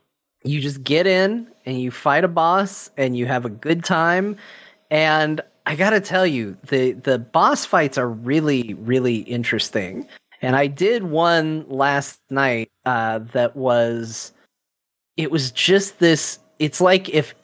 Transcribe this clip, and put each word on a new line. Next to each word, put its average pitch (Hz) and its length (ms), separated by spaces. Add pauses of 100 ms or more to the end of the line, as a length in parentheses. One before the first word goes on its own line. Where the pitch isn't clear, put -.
(420)
you 147 180
just 135 220
get 151 240
in 196 400 (200)
and 131 140
you 127 120
fight 151 320
a 185 40
boss 170 680
and 131 200
you 120 100
have 123 180
a 123 60
good 156 340
time. 185 520 (540)
And 156 500 (260)
I 156 100
gotta 196 240
tell 185 260
you, 117 300 (100)
the, 127 280
the 127 260
boss 185 440
fights 160 320
are 123 120
really, 123 680
really 120 440
interesting. 113 840 (380)
And 127 140
I 143 100
did 190 380
one 160 640
last 139 500 (100)
night, 131 420 (140)
uh, 113 360 (140)
that - 200
was, 117 800 (840)
it 160 140
was 135 220
just - 460
this, 165 400 (200)
it's 151 220
like 185 300
if 151 340